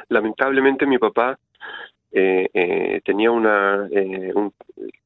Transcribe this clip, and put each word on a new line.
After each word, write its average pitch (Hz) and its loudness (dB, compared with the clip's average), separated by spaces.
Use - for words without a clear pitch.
lamentablemente, 135 2
mi 131 2
papá, 117 0
eh, 95 2
eh, 90 -2
tenía 104 2
una, 101 0
eh, 95 -4
un 101 -2